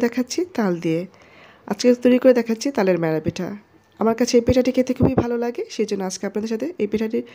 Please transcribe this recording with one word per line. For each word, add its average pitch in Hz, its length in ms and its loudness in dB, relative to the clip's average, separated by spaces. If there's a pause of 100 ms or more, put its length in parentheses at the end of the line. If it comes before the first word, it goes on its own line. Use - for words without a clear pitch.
দেখাচ্ছি 247 340 -4 (180)
তাল 196 160 0 (100)
দিয়ে। 165 180 0 (720)
আজকে 226 160 0 (160)
তৈরি 254 200 6
করে 254 160 8
দেখাচ্ছি 226 280 -4 (100)
তালের 190 260 2
মেরা 156 220 0
পিঠা। 170 220 -6 (540)
আমার 226 180 2
কাছে 247 200 0
এই 233 80 0
পিঠাটি 254 280 2
খেতে 254 220 0
খুবই 262 260 2
ভালো 240 200 -4
লাগে, 247 200 -6 (120)
সেই 208 140 0
জন্য 196 200 -4
আজকে 190 200 -10
আপনাদের 214 240 -6
সাথে 233 140 -4 (140)
এই 208 100 -2
পিঠাটির 220 320 -4 (120)